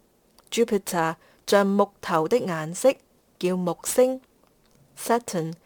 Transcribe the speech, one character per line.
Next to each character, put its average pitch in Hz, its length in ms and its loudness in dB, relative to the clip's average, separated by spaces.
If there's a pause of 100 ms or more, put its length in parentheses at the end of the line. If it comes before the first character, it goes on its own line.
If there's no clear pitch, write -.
(500)
Jupiter 190 680 0 (280)
像 202 220 4
木 202 240 2 (100)
頭 - 260 0
的 - 100 2
顏 160 360 -4
色， 269 220 2 (420)
叫 180 180 0
木 175 280 -2
星； 262 360 2 (760)
Saturn 180 560 -4 (120)